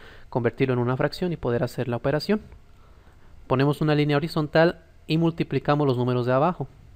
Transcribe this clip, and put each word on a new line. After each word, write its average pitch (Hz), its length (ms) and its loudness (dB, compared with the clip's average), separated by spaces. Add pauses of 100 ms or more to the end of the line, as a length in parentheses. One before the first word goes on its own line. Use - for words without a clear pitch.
(300)
convertirlo 127 420 0
en 123 80 0
una 123 160 0
fracción 156 380 -2
y - 20 -4
poder 120 260 -2
hacer 123 240 -4
la 117 100 -2
operación. 151 440 -2 (1080)
Ponemos 143 360 0
una 151 120 2
línea 147 220 2
horizontal 160 640 2 (260)
y 156 120 0
multiplicamos 151 680 0
los 123 120 2
números 123 280 0
de 127 60 2
abajo. 147 340 0 (300)